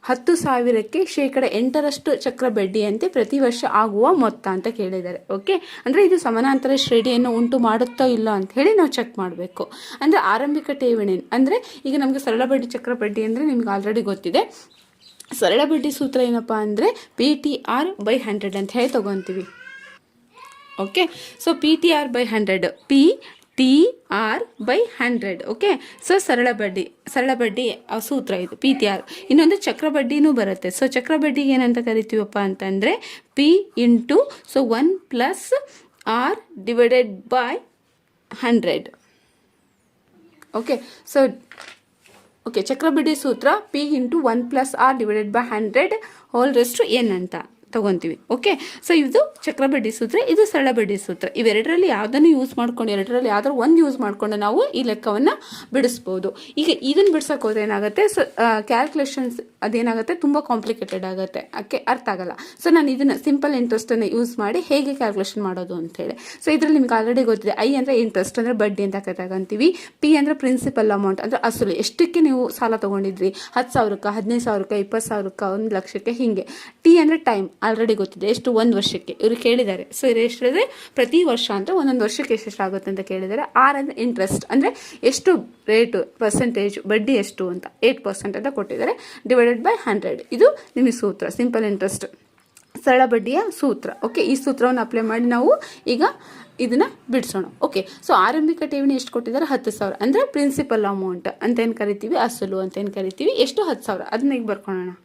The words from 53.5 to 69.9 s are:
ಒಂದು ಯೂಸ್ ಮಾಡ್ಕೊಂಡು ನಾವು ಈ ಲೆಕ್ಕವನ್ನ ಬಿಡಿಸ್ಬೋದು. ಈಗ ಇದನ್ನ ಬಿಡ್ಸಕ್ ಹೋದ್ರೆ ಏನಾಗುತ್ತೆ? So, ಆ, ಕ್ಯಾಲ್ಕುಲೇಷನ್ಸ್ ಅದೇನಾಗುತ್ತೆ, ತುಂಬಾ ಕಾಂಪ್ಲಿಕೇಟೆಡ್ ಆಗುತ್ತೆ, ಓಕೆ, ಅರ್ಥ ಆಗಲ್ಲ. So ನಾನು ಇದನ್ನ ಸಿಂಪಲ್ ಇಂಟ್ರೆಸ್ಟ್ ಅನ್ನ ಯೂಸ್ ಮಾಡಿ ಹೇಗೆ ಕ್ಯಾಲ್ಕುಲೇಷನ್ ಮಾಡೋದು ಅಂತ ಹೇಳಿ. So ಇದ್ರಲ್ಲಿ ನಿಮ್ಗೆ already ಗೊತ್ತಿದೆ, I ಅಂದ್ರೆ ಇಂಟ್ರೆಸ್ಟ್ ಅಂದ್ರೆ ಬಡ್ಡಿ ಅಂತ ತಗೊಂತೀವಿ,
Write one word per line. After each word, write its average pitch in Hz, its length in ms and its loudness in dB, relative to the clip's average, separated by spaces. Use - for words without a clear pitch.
ಒಂದು 320 200 6
ಯೂಸ್ 262 160 0
ಮಾಡ್ಕೊಂಡು 208 460 -4
ನಾವು 254 160 2
ಈ - 100 -2
ಲೆಕ್ಕವನ್ನ 240 400 0
ಬಿಡಿಸ್ಬೋದು. 185 560 -2
ಈಗ 320 80 0
ಇದನ್ನ 392 240 6
ಬಿಡ್ಸಕ್ 285 320 -4
ಹೋದ್ರೆ 214 200 0
ಏನಾಗುತ್ತೆ? 208 360 0
So, 339 60 2
ಆ, - 20 4
ಕ್ಯಾಲ್ಕುಲೇಷನ್ಸ್ 269 680 -2
ಅದೇನಾಗುತ್ತೆ, 226 560 -2
ತುಂಬಾ 285 260 2
ಕಾಂಪ್ಲಿಕೇಟೆಡ್ 202 600 -4
ಆಗುತ್ತೆ, 185 300 -8
ಓಕೆ, 226 160 -8
ಅರ್ಥ 240 200 -4
ಆಗಲ್ಲ. 180 180 -8
So 330 140 4
ನಾನು 294 180 4
ಇದನ್ನ 277 160 2
ಸಿಂಪಲ್ 285 340 0
ಇಂಟ್ರೆಸ್ಟ್ 233 300 -2
ಅನ್ನ 226 240 0
ಯೂಸ್ 240 180 -2
ಮಾಡಿ 226 180 -2
ಹೇಗೆ 277 300 0
ಕ್ಯಾಲ್ಕುಲೇಷನ್ 208 460 -4
ಮಾಡೋದು 180 340 -6
ಅಂತ 170 200 -12
ಹೇಳಿ. - 160 -8
So 320 100 0
ಇದ್ರಲ್ಲಿ 302 240 4
ನಿಮ್ಗೆ 240 220 2
already 240 300 2
ಗೊತ್ತಿದೆ, 208 240 -2
I - 20 2
ಅಂದ್ರೆ 269 140 0
ಇಂಟ್ರೆಸ್ಟ್ 196 340 -2
ಅಂದ್ರೆ 240 240 0
ಬಡ್ಡಿ 202 200 -2
ಅಂತ 196 120 -4
ತಗೊಂತೀವಿ, 190 480 0